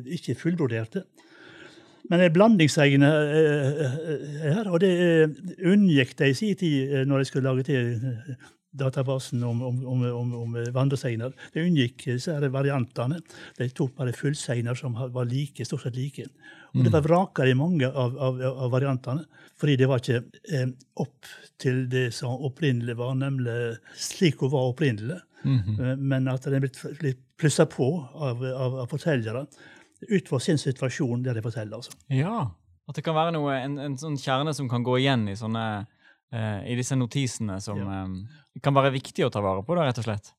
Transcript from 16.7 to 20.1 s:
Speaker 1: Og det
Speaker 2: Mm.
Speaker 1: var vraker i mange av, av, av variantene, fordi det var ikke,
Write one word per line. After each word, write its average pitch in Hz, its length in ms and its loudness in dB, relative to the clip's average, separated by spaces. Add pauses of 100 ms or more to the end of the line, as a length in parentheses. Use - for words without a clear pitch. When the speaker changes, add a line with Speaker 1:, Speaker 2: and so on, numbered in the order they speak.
Speaker 1:
Og 127 80 4
det 117 80 6
Speaker 2:
Mm. - 20 6
Speaker 1:
var 160 80 6
vraker 160 460 2
i 131 60 6
mange 147 340 2
av, 131 320 -2
av, 131 220 -2
av 127 300 -2
variantene, 131 540 -2 (340)
fordi 147 180 4
det 131 120 6
var 131 100 2
ikke, 123 240 0 (300)